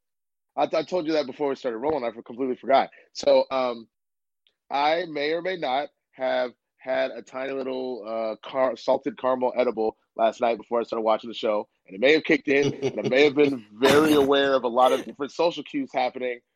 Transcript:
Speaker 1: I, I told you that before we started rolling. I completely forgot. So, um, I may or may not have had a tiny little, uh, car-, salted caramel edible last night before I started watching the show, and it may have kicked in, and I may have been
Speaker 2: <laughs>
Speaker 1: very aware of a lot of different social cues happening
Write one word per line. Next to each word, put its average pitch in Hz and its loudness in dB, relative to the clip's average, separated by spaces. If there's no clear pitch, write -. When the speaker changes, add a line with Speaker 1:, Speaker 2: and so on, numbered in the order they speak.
Speaker 1:
I, 147 0
I 160 0
told 180 -4
you 160 -2
that 151 0
before 139 -4
we 135 -2
started 117 -6
rolling. 139 -4
I 117 -4
completely 127 -6
forgot. 120 2
So, 135 2
um, 120 -4
I 151 0
may 147 -4
or 170 -4
may 185 -6
not 143 -4
have 127 -2
had 131 -2
a 113 -14
tiny 131 -10
little, 127 -6
uh, 113 -6
car-, 131 0
salted 131 -2
caramel 127 0
edible 110 0
last 110 0
night 117 0
before 117 -4
I 110 -2
started 117 -6
watching 110 0
the 107 -12
show, 107 -2
and 92 -18
it 95 -10
may 135 6
have 156 2
kicked - 0
in, 139 2
and - -8
I 104 -2
may 127 4
have 139 4
been 139 2
Speaker 2:
<laughs> 107 -14
Speaker 1:
very 147 6
aware 139 4
of 127 2
a 123 0
lot 127 4
of 123 0
different 123 -10
social 160 -2
cues 139 -8
happening 123 -4